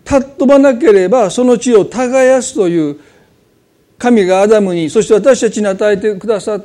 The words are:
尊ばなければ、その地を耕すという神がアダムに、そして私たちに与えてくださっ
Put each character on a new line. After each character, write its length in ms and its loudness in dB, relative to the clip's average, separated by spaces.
尊 420 -2
ば 120 4
な 160 4
け 180 2
れ 160 2
ば、 220 0
そ 120 -4
の 140 2
地 180 -2
を 120 4
耕 600 0
す 80 -12
と 140 -2
い 220 -2
う 100 -14
神 280 2
が 160 2
ア 40 2
ダ 140 4
ム 140 -2
に、 160 -4
そ 100 -2
し 80 -2
て 60 2
私 260 2
た 100 0
ち 120 -6
に 40 -2
与 240 -2
え 60 0
て 200 -4
く 100 -16
だ 120 -2
さ 180 -6
っ 80 -8